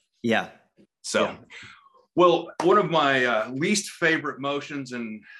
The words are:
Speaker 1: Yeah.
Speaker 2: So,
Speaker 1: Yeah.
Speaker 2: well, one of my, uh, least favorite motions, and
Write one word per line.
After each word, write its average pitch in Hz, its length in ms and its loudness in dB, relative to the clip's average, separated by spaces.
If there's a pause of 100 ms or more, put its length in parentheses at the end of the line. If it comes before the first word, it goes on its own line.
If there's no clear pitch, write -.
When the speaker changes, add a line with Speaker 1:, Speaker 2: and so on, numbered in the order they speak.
(220)
Speaker 1:
Yeah. 107 260 0 (540)
Speaker 2:
So, - 240 0
Speaker 1:
Yeah. - 100 -8 (800)
Speaker 2:
well, 170 320 4 (160)
one 196 120 6
of 175 140 2
my, 139 340 2
uh, 113 260 0
least 180 420 -2
favorite 147 480 -2
motions, 139 520 -6
and 110 300 -10 (180)